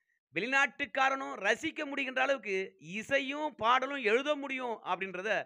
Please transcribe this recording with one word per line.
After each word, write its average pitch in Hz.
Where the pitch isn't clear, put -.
வெளிநாட்டுக்காரனும் 269
ரசிக்க 233
முடிகின்ற 269
அளவுக்கு 202
இசையும் 269
பாடலும் 262
எழுத 269
முடியும் 262
அப்படின்றத 185